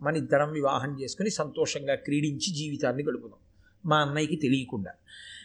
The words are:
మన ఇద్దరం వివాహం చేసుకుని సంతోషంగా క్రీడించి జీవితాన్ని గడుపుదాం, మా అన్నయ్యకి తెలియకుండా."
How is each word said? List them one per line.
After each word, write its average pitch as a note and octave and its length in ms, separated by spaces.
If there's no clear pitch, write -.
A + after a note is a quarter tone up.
మన D3+ 140
ఇద్దరం C#3+ 360
వివాహం C#3 500
చేసుకుని F#3+ 280
సంతోషంగా C#3+ 640
క్రీడించి D3 600
జీవితాన్ని C#3+ 480
గడుపుదాం, B2 360
మా D3+ 100
అన్నయ్యకి D3+ 400
తెలియకుండా." B2+ 540